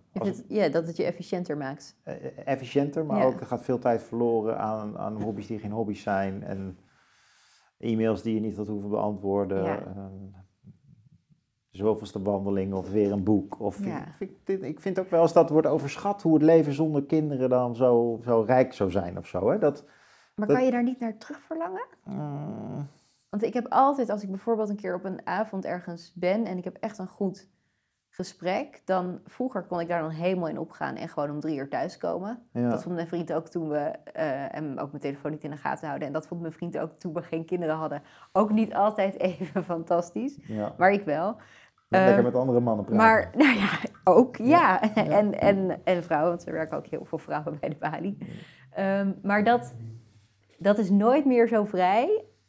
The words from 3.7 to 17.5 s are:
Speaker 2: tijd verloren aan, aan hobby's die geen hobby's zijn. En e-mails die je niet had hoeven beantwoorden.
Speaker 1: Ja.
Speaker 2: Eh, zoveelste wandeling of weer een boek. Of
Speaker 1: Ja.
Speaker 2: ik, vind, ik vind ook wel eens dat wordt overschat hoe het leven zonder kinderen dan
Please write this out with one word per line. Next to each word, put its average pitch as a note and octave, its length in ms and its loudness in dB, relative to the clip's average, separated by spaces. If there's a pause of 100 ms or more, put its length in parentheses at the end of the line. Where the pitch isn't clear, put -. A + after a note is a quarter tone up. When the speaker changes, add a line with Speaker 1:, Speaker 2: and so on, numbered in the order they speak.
Speaker 2:
tijd A#2+ 240 0
verloren A#2 540 0
aan, G#2+ 400 -6
aan G#2+ 240 -8
hobby's G#2 260 -6
die A2 120 -8
geen G#2 120 -8
hobby's G#2 300 -4
zijn. G2 420 -2
En G2 340 -10 (1000)
e-mails A2 440 0
die A2+ 120 -4
je A2 60 0
niet G#2 180 -6
had G#2 100 -6
hoeven G2+ 220 -8
beantwoorden. G2+ 760 -2
Speaker 1:
Ja. - 220 -2
Speaker 2:
Eh, G2 200 -12 (1600)
zoveelste G#2 520 -4
wandeling G2 520 -2
of F#2 180 -6
weer G2+ 200 2
een G2+ 120 0
boek. G2 360 0
Of G#2 260 -6
Speaker 1:
Ja. F3 200 -6 (140)
Speaker 2:
ik, F#3+ 120 -10 (120)
vind, F#3+ 200 -4
ik D3+ 160 -8
vind F#3 200 -2
ook F#3 100 -4
wel E3 120 4
eens E3 120 6
dat E3 160 8
wordt D#3 180 6
overschat D#3 540 -2
hoe D#3+ 120 4
het D3 100 6
leven D#3 300 6
zonder D3+ 300 0
kinderen C#3+ 460 0
dan B2 260 2